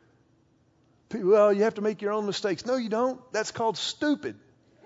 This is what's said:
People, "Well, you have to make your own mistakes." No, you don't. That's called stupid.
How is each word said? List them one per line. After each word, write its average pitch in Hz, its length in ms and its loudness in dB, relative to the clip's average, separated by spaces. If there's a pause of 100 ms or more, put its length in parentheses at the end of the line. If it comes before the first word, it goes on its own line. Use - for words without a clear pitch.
(1080)
People, 196 220 0
"Well, 208 220 6
you 202 120 2
have 220 100 0
to 202 80 -6
make 214 200 -2
your 202 100 -2
own 214 140 -2
mistakes." 196 400 -4
No, 254 100 0
you 233 120 -4
don't. 247 320 -2 (120)
That's 214 180 -4
called 226 260 -2
stupid. 151 600 -2 (500)